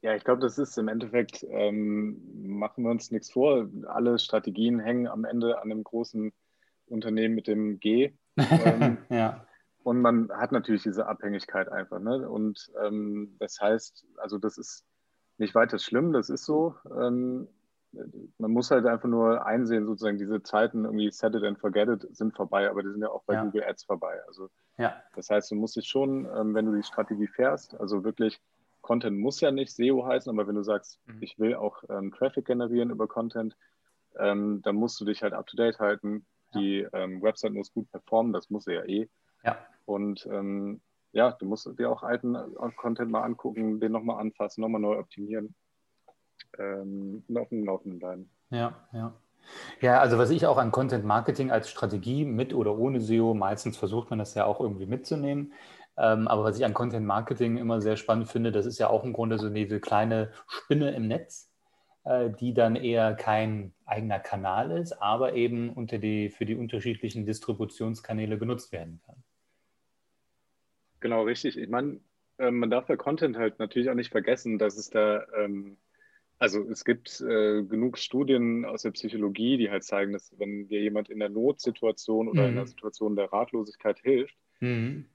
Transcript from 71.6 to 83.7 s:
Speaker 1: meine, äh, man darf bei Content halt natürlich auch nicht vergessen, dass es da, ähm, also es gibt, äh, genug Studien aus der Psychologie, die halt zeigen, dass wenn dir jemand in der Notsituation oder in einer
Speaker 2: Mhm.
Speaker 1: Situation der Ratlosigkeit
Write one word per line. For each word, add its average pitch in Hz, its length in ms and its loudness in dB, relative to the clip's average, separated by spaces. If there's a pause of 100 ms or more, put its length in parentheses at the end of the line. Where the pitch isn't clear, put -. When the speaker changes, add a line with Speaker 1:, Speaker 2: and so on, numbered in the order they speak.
Speaker 1:
meine, 139 320 -2 (380)
äh, 127 120 4
man 120 200 2
darf 123 160 2
bei 131 100 2
Content 139 400 0
halt 113 220 0
natürlich 120 320 0
auch 123 40 0
nicht 120 160 -2
vergessen, 113 480 0
dass 104 180 2
es 107 140 -12
da, 107 340 4 (120)
ähm, 101 400 -4 (640)
also 104 300 2
es 110 160 -8
gibt, - 380 0
äh, 107 400 4
genug 110 340 -2
Studien 120 680 2
aus 113 180 -6
der 110 80 -2
Psychologie, 107 640 0
die 110 140 2
halt 98 140 -2
zeigen, 101 280 0
dass 98 260 -10
wenn 101 300 -6
dir 104 140 0
jemand 104 260 0
in 110 100 -10
der 104 120 -2
Notsituation 113 960 0
oder 139 160 4
in 123 80 2
einer 120 100 -2
Speaker 2:
Mhm. - 40 -6
Speaker 1:
Situation 107 500 -4
der 98 160 -2
Ratlosigkeit 107 680 -2